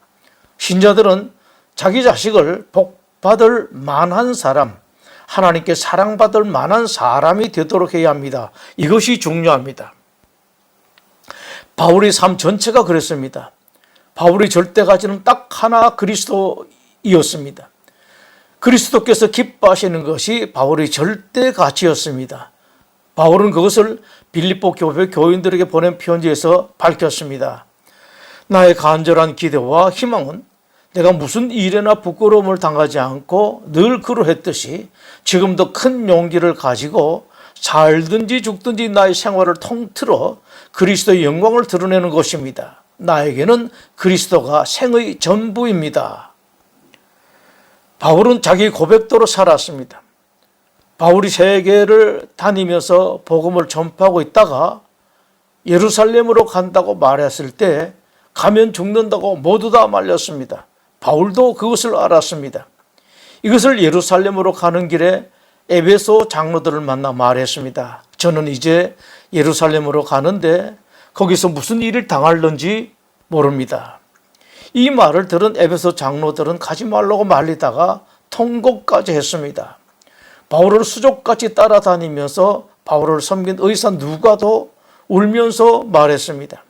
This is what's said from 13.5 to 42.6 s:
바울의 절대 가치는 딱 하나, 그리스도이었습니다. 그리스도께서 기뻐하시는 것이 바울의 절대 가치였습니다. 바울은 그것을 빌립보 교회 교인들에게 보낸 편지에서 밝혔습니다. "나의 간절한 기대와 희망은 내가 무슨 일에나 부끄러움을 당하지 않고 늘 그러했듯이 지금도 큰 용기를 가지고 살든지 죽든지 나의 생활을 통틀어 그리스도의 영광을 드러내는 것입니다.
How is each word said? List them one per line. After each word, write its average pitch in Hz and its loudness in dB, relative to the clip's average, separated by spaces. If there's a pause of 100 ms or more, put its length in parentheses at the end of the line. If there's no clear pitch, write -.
바울의 175 -2
절대 180 0
가치는 196 0
딱 240 -2
하나, 233 2
그리스도이었습니다. - -4 (920)
그리스도께서 233 2
기뻐하시는 190 0
것이 208 -6
바울의 147 0
절대 208 -4
가치였습니다. 143 -4 (640)
바울은 180 4
그것을 202 0 (300)
빌립보 185 -2
교회 170 -2
교인들에게 180 0
보낸 175 0
편지에서 170 0
밝혔습니다. 139 -4 (800)
"나의 185 6
간절한 160 2
기대와 156 0
희망은 208 -6 (480)
내가 180 4
무슨 214 -2
일에나 208 0
부끄러움을 202 0
당하지 151 -2
않고 175 -4
늘 190 0
그러했듯이 175 -4 (340)
지금도 185 0
큰 247 -2
용기를 170 2
가지고 147 -2 (320)
살든지 165 0
죽든지 220 -6
나의 196 2
생활을 185 -2
통틀어 233 -6 (320)
그리스도의 185 0
영광을 208 0
드러내는 185 -2
것입니다. 151 -6 (140)